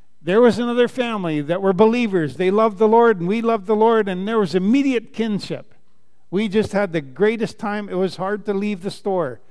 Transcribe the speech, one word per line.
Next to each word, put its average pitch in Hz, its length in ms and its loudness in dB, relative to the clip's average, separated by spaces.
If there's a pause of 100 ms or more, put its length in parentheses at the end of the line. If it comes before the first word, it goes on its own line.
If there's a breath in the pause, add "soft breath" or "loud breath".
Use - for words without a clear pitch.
(200 soft breath)
there 185 220 2
was 214 160 6
another 240 300 0
family 196 520 -4
that 170 220 -4
were 190 100 2
believers. 190 640 2
They 185 140 0
loved 214 260 2
the 220 120 4
Lord, 226 320 4
and 170 80 -2
we 226 120 0
loved 226 260 -2
the 220 100 0
Lord, 220 300 2
and 190 220 -6
there 226 100 -2
was 180 160 0
immediate 233 600 0
kinship. 202 600 -6 (560)
We 208 180 -2
just 214 240 0
had 202 200 -2
the 165 100 -2
greatest 208 560 -2
time. 208 300 -6
It 185 60 -10
was 185 220 -2
hard 190 300 -6
to 208 80 -2
leave 196 280 -4
the 190 80 -6
store, 175 500 -4 (100)